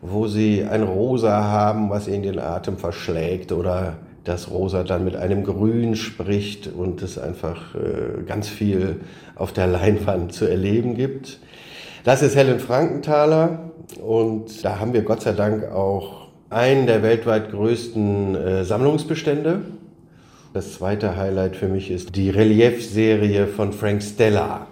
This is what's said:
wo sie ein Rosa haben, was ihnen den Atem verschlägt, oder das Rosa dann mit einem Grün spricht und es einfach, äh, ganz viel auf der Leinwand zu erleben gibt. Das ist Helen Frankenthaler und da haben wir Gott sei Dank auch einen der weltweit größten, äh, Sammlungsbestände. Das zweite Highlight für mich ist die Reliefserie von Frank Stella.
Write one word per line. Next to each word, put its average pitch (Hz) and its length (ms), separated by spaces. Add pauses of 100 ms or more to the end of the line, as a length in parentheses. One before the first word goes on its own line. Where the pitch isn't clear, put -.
wo 104 220
sie 104 380
ein 107 180
Rosa 107 640
haben, 104 440
was 101 200
ihnen 98 160
den 92 140
Atem 87 380
verschlägt, 85 760
oder 90 460 (260)
das 87 260
Rosa 92 320
dann 90 220
mit 92 120
einem 98 280
Grün 110 520
spricht 101 720
und 90 360
es 92 160
einfach, 80 580
äh, 80 480
ganz 101 240
viel 95 520 (360)
auf 92 160
der 92 160
Leinwand 90 640
zu - 120
erleben 104 520
gibt. 135 420 (640)
Das 131 200
ist 139 120
Helen 135 240
Frankenthaler 156 1120 (300)
und 110 640
da 98 160
haben 110 120
wir 113 100
Gott 110 200
sei 110 100
Dank 104 380
auch 98 560 (240)
einen 123 380
der 110 160
weltweit 113 480
größten, 101 840
äh, 92 300
Sammlungsbestände. 151 960 (920)
Das - 220
zweite 98 420
Highlight 95 380
für 98 140
mich 95 240
ist 90 240
die 95 140
Reliefserie 107 1160
von 101 260
Frank 104 300
Stella. 82 680